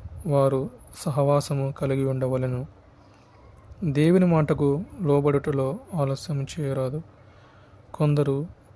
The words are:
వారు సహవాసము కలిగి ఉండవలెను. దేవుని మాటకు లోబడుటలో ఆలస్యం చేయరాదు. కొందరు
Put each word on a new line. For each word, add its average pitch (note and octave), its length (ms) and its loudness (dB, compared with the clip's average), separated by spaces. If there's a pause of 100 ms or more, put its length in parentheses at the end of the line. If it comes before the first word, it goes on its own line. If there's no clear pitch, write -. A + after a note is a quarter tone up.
(280)
వారు C#3 420 2 (280)
సహవాసము C#3+ 760 0
కలిగి C3+ 340 -2
ఉండవలెను. C3 600 -2 (1200)
దేవుని E3 420 4
మాటకు D3+ 580 2 (180)
లోబడుటలో C#3+ 760 2 (160)
ఆలస్యం C#3 500 -4 (140)
చేయరాదు. C3+ 420 -4 (920)
కొందరు D3 520 0 (300)